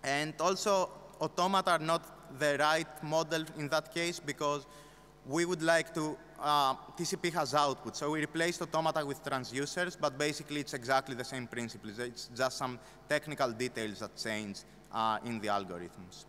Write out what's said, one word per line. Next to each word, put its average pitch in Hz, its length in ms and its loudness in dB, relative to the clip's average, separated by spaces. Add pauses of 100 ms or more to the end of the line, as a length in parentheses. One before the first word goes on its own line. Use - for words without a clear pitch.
And 147 380 0
also, 190 500 4 (300)
automata 185 520 4
are 165 80 6
not 160 600 -2
the 147 180 4
right 156 460 2
model 160 400 0 (140)
in 147 100 -4
that 156 260 0
case 170 240 -2
because 147 480 -2 (640)
we 156 160 2
would 175 180 0
like 160 320 4
to, 156 240 -2 (220)
uh, 143 340 4 (240)
T 175 60 -2
C 170 140 -2
P 175 140 0
has 151 220 0
output. 139 440 2
So 147 140 -2
we 156 100 0
replaced 165 400 0
automata 156 440 2
with 139 180 -6
transducers, 139 760 -2
but 143 180 0
basically 147 440 -2
it's 131 120 -6
exactly 131 420 2
the 120 100 -4
same 123 220 -6
principle. 113 520 -8
It's 120 360 -8
just 127 220 2
some 127 220 -4 (300)
technical 143 420 2
details 110 480 -2
that 101 160 -8
change, 107 440 -4 (340)
uh, 110 320 2
in 117 160 -4
the 104 80 -2
algorithms. 90 800 -4